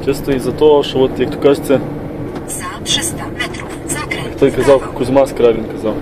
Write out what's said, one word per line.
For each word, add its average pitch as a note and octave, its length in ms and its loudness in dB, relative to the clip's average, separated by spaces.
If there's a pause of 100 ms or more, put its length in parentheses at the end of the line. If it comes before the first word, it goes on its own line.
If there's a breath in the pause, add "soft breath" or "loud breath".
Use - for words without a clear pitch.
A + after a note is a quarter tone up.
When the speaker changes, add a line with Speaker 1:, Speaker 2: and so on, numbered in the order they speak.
Speaker 1:
Чисто C#3+ 260 -2
із-за B2+ 200 -2
того, D3 320 4
що, C#3 160 -2
от, C3 200 4
як F#3 100 0
то - 80 -6
кажеться, C#3+ 420 2 (680)
Speaker 2:
За - 160 -8 (200)
триста - 400 -4 (160)
метрів - 260 -8 (220)
закрити - 420 -4
Speaker 1:
як - 100 -10
той C3+ 120 4
казав, C3 260 6
Speaker 2:
влево. - 200 -2
Speaker 1:
Кузьма C3 300 4
Скрябін A2+ 360 2 (120)
казав A2 260 -2